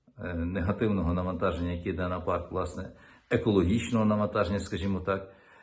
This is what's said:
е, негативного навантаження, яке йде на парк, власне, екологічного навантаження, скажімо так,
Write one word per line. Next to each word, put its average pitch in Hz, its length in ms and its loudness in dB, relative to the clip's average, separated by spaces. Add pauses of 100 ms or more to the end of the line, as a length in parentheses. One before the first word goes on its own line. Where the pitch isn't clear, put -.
(180)
е, 90 160 -8
негативного 90 800 0
навантаження, 87 580 -2
яке 87 180 -4
йде 90 180 -2
на 90 120 -4
парк, 85 320 -4
власне, 92 400 -4 (380)
екологічного 110 760 4
навантаження, 104 540 2
скажімо 95 400 -2
так, 95 340 -4 (300)